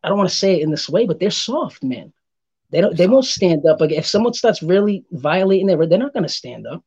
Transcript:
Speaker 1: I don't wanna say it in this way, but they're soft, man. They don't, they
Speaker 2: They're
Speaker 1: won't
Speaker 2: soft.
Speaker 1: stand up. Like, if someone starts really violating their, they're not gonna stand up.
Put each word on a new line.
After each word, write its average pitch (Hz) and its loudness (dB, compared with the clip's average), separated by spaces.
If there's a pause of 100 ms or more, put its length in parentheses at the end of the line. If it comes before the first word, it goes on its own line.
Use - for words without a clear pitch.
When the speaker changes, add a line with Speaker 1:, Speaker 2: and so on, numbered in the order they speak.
Speaker 1:
I 165 -4
don't 202 0
wanna 196 2
say 190 0
it - -2
in 156 0
this 147 -4
way, 190 2
but 170 -4
they're 196 0
soft, 254 -6
man. 127 -8 (580)
They 156 0
don't, 202 2
they 170 2
Speaker 2:
They're 190 2
Speaker 1:
won't 262 6
Speaker 2:
soft. - -6
Speaker 1:
stand 165 2
up. 156 4
Like, 156 2
if 156 -2
someone 233 0
starts - 0
really 196 0
violating 185 0
their, 165 2
they're 175 4
not 277 -4
gonna 202 -2
stand 113 -12
up. 135 -14